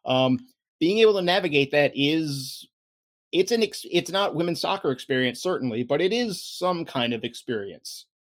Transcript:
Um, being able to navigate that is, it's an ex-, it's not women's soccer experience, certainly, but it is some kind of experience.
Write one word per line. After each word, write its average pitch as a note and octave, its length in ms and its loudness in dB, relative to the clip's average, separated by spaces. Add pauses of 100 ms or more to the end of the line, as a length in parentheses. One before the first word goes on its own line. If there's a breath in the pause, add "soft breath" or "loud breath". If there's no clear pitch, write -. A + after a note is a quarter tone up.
Um, C3 360 2 (420)
being F#3+ 180 4
able A3 140 8
to G3 80 0
navigate F3 500 2
that C#3+ 240 4
is, C#3 720 -2 (640)
it's F#3+ 220 2
an A3+ 100 2
ex-, - 260 -6
it's E3+ 220 0
not G3 240 0
women's E3+ 240 -2
soccer E3+ 320 -2
experience, B2+ 500 -2
certainly, B2+ 420 -2
but C#3+ 180 0
it F#3 100 2
is A3+ 320 -2
some F3 400 -4
kind A#2+ 300 -2
of A2+ 100 -6
experience. G#2 840 -10 (200)